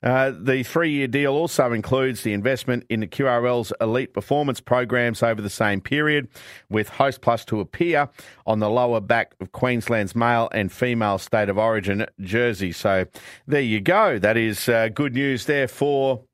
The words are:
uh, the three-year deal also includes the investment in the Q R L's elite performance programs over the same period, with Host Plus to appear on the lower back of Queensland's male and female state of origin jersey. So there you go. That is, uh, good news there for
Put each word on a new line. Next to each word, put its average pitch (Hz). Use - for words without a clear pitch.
uh, 135
the 131
three-year 147
deal 139
also 143
includes 127
the 113
investment 120
in 113
the 107
Q 135
R 120
L's 120
elite 113
performance 139
programs 120
over 113
the 104
same 101
period, 147
with 107
Host -
Plus 117
to 107
appear 147
on 110
the 107
lower 120
back 113
of 95
Queensland's 117
male 117
and 98
female 113
state 104
of 98
origin 107
jersey. 98
So 95
there 143
you 110
go. 175
That 107
is, 113
uh, 113
good 139
news 135
there 143
for 135